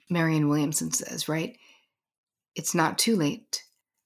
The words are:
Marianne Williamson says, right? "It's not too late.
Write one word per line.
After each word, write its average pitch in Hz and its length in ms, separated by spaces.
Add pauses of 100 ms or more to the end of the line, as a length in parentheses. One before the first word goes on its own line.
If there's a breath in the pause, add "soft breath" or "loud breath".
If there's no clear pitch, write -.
Marianne 160 400
Williamson 151 440
says, - 360
right? 160 300 (960 soft breath)
"It's - 200
not 165 240
too 226 180
late. - 480 (420)